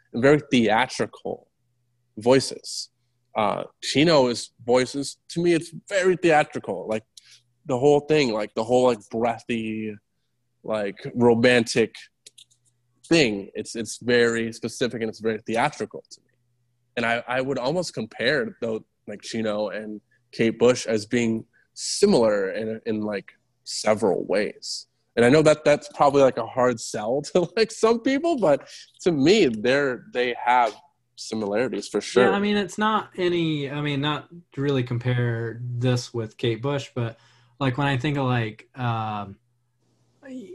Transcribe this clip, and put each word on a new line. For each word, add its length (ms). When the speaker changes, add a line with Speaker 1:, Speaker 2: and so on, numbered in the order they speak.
Speaker 1:
and 80
very 200
theatrical 960
voices. 720
Uh, 280
Chino's 720
voice 300
is, 220
to 120
me, 120
it's 180
very 280
theatrical. 720
Like, 140
the 140
whole 220
thing, 320
like, 200
the 100
whole, 240
like, 120
breathy, 880
like, 340
romantic 800
thing. 460
It's, 220
it's 260
very 520
specific 480
and 80
it's 100
very 260
theatrical 680
to 100
me. 60
And 80
I, 220
I 140
would 160
almost 360
compare, 680
though, 240
like, 140
Chino 480
and 320
Kate 260
Bush 280
as 200
being 400
similar 800
in, 340
in, 160
like, 320
several 600
ways. 640
And 80
I 40
know 120
that 240
that's 280
probably, 280
like, 160
a 80
hard 340
sell 420
<laughs> 120
to, 240
like, 140
some 280
people, 400
but 280
to 100
me, 360
they're, 680
they 280
have 320
similarities 680
for 140
sure. 280
Speaker 2:
Yeah, 20
I 80
mean, 180
it's 200
not 400
any, 520
I 120
mean, 200
not 280
to 80
really 220
compare 800
this 520
with 240
Kate 240
Bush, 340
but, 220
like, 180
when 100
I 100
think 200
of, 80
like, 500
um, 600
y-, 320